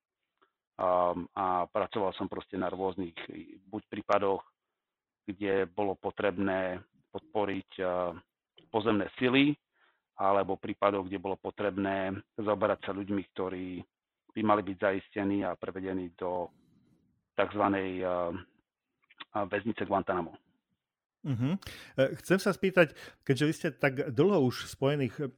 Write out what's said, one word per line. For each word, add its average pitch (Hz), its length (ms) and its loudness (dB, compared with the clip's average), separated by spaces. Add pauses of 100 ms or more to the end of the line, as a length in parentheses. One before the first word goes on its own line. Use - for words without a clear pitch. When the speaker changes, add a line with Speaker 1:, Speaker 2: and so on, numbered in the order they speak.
(800)
Speaker 1:
A, 90 320 4 (240)
a 101 80 0 (240)
pracoval 98 480 -2
som 101 80 -4
proste 98 320 -8
na 90 140 -2
rôznych 90 420 -4 (560)
buď 107 160 -8
prípadoch, 101 560 0 (840)
kde 98 420 0
bolo 98 240 -2
potrebné 95 880 -2 (300)
podporiť, 101 580 -4 (100)
eh, 90 320 0 (600)
pozemné 107 480 0
sily, 131 320 6 (640)
alebo 98 400 2
prípadoch, 101 560 0
kde 98 80 -2
bolo 92 160 -4
potrebné 98 800 -2 (240)
zaoberať 104 480 0
sa 98 80 -4
ľuďmi, 98 260 -4 (140)
ktorí 92 480 -6 (480)
by 110 160 -6
mali 104 160 4
byť 92 160 -6
zaistení 101 640 0
a 90 160 -4
prevedení 92 560 -6
do 90 320 -4 (880)
takzvanej, 98 540 2 (100)
eh, 90 320 0 (1000)
väznice 104 540 -2
Guantanamo. 92 500 0 (880)
Speaker 2:
Mhm. 131 300 0 (420)
E, 131 220 2
chcem 185 240 2
sa - 80 0
spýtať, 185 480 4 (240)
keďže 139 240 2
vy 156 80 4
ste - 180 -4
tak 139 220 2 (160)
dlho 156 320 6
už 127 240 2
v - 80 -12
Spojených 139 420 0 (220)